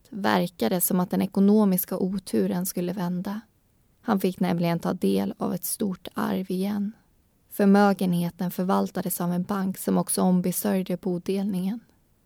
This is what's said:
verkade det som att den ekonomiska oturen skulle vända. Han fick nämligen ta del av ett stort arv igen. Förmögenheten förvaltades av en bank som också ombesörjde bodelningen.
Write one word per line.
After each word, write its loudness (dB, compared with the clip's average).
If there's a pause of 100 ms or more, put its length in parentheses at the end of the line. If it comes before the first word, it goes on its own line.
verkade 0
det 0
som 2
att 0
den 2
ekonomiska 4
oturen -2
skulle -4
vända. -4 (600)
Han 0
fick -2
nämligen 2
ta -2
del 0
av -4
ett -8
stort -6
arv -4
igen. -2 (580)
Förmögenheten 2
förvaltades -2
av 0
en 0
bank -4
som 0
också -2
ombesörjde 0
bodelningen. -4 (460)